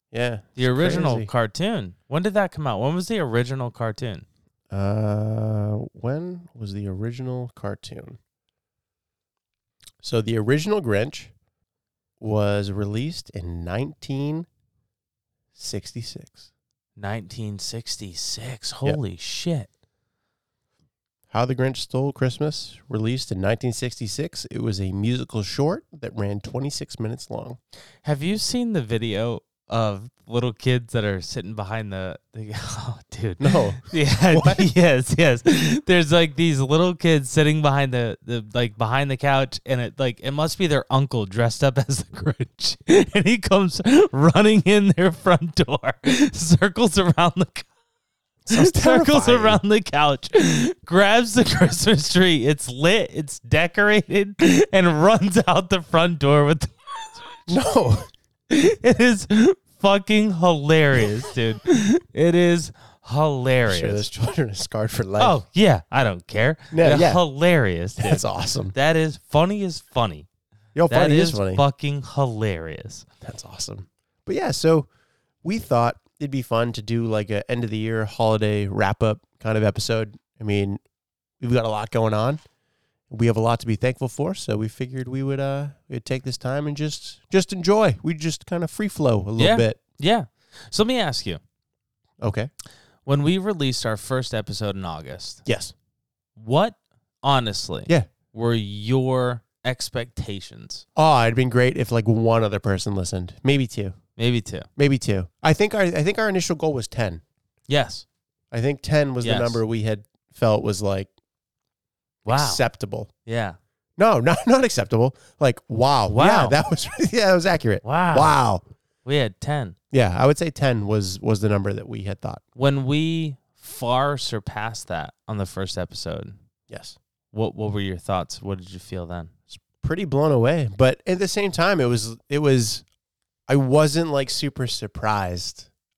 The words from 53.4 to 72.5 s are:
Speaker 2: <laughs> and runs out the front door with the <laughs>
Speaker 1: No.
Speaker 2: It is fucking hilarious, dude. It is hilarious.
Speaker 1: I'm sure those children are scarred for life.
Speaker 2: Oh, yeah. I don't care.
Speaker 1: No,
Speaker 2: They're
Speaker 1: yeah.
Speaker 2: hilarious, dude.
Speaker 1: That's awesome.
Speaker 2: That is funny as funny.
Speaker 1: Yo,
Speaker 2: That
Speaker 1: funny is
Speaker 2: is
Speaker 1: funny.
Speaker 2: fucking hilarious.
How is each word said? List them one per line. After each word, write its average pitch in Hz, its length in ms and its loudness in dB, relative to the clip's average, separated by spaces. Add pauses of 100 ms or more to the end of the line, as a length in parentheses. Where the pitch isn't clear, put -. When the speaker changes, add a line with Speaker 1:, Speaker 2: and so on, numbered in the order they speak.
Speaker 2:
<laughs> - 200 4
and 175 300 4
runs 196 420 4
out 180 240 2
the 185 120 2
front 170 380 2
door 143 260 6
with 151 160 2
the - 80 -4 (800)
<laughs> - 20 -6
Speaker 1:
No. 196 480 2 (520)
Speaker 2:
It 302 520 4
is 233 260 4 (520)
fucking 202 560 2
hilarious, 143 1000 2
dude. 113 260 0 (540)
It 165 200 4
is 175 380 2 (340)
hilarious. 127 760 2
Speaker 1:
I'm 113 80 -2
sure - 20 -2
those 104 180 -4
children 120 420 -2
are - 20 -10
scarred 107 360 -4
for - 140 -2
life. 104 220 0
Speaker 2:
Oh, 175 260 2
yeah. 160 300 4 (100)
I 127 140 2
don't 90 220 -4
care. 123 280 0 (160)
Speaker 1:
No, 160 160 4
Speaker 2:
They're 147 100 6
Speaker 1:
yeah. 160 140 4
Speaker 2:
hilarious, 139 840 2
dude. 110 100 -4
Speaker 1:
That's - 180 0
awesome. 95 520 -4
Speaker 2:
That 151 200 2
is 160 220 0
funny 196 480 0
as 170 160 -8
funny. 90 480 -4 (460)
Speaker 1:
Yo, 165 120 4
Speaker 2:
That - 140 4
Speaker 1:
funny 156 180 4
is 165 140 2
Speaker 2:
is 110 40 -2
Speaker 1:
funny. 98 200 -2
Speaker 2:
fucking 143 460 0 (120)
hilarious. 107 920 -4 (140)